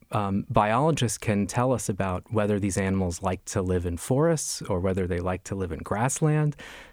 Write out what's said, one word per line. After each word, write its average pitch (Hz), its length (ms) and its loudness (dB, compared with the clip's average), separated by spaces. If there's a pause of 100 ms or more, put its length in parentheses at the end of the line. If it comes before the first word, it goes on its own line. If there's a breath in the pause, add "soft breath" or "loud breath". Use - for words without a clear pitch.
(120)
um, 101 360 0
biologists 117 680 2
can 101 280 0
tell 127 260 0
us 110 160 -2
about 92 440 -2
whether 104 280 2
these 98 180 0
animals 95 440 0
like 95 240 -2
to - 140 -2
live 90 260 2
in 85 100 -2
forests 151 640 0
or 101 180 -2
whether 95 260 0
they 87 120 -2
like 90 260 -4
to - 120 -6
live 92 160 -4
in 85 80 -6
grassland. 147 760 0 (380 loud breath)